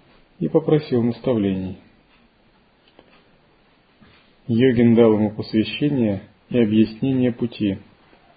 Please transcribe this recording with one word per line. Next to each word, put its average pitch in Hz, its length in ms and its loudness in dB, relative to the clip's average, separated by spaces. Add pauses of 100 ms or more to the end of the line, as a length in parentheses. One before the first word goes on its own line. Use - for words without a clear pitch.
(380)
и 160 100 -4
попросил 151 540 0
наставлений. 98 760 -2 (2750)
Йогин 117 480 2
дал 113 200 6
ему 107 160 0
посвящение 110 880 -4 (300)
и 123 80 -2
объяснение 117 760 0
пути. 107 460 -6 (580)